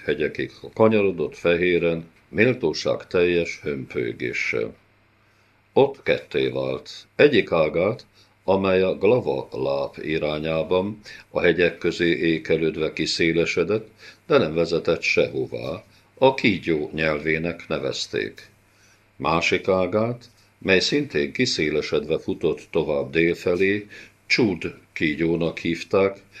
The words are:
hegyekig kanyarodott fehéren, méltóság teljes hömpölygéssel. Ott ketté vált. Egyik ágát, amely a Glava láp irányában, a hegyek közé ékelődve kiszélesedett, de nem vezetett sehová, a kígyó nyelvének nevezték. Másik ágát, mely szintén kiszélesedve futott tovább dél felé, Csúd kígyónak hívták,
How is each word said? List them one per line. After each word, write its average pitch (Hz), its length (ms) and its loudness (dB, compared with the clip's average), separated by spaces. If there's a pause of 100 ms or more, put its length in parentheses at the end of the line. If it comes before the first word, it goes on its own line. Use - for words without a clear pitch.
hegyekig 71 480 -4 (220)
kanyarodott 98 600 2
fehéren, 85 760 2 (200)
méltóság 82 800 0
teljes 87 560 0
hömpölygéssel. 62 1120 -6 (1000)
Ott 135 300 2
ketté 69 440 0
vált. 65 420 -4 (260)
Egyik 127 360 4
ágát, 82 540 0 (380)
amely 95 380 2
a 92 160 0
Glava 80 540 0
láp 69 500 -4
irányában, 80 960 -2 (300)
a - 120 -2
hegyek 87 360 4
közé 85 400 0
ékelődve 80 760 0
kiszélesedett, 82 960 0 (400)
de 147 100 4
nem 82 160 2
vezetett 82 480 0
sehová, 65 800 -2 (340)
a 131 160 4
kígyó 82 600 0
nyelvének 80 720 -2
nevezték. 67 840 -6 (640)
Másik 82 520 0
ágát, 104 640 0 (280)
mely 95 220 4
szintén 78 520 0
kiszélesedve 76 880 -2
futott 85 420 -4 (100)
tovább 71 400 -2
dél 82 240 2
felé, 95 520 0 (380)
Csúd 95 480 0 (200)
kígyónak 82 640 0
hívták, 95 640 0 (180)